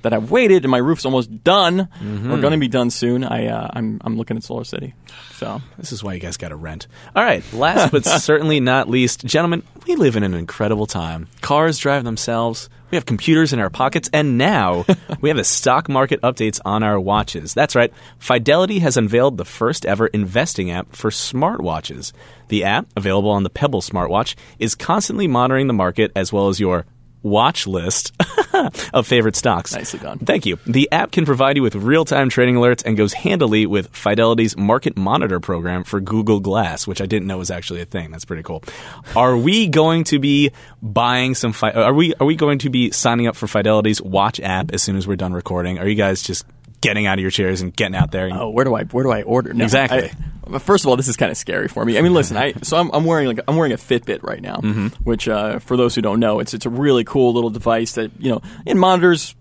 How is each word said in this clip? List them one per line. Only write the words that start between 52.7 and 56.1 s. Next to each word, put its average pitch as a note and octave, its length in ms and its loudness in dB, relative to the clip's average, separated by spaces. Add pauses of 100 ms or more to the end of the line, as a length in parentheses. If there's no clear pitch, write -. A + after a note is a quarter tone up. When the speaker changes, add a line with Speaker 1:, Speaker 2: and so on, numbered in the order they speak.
Speaker 1:
I'm, F3 160 2
I'm D#3 120 0
wearing, D#3+ 240 2
like, A2+ 180 -2
I'm D3 100 0
wearing D#3 160 2
a A#2+ 40 -2
Fitbit - 480 -4
right - 180 -8
now, F#2+ 140 -10
Speaker 2:
Mm-hmm. G#2 300 -2 (180)
Speaker 1:
which, A#2 240 -2
uh, G#2+ 320 -2
for - 160 -2
those A#2+ 180 2
who A#2 80 0
don't G#2 160 2